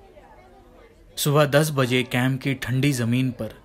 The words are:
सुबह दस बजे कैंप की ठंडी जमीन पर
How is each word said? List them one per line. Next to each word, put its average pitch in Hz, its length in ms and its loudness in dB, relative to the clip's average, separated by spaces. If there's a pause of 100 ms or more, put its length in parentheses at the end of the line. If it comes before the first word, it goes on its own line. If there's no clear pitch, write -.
(1160)
सुबह 147 280 2
दस 147 260 2
बजे 127 320 0
कैंप 131 380 -2
की 139 120 -2
ठंडी 131 400 0
जमीन 123 380 0
पर 110 340 -10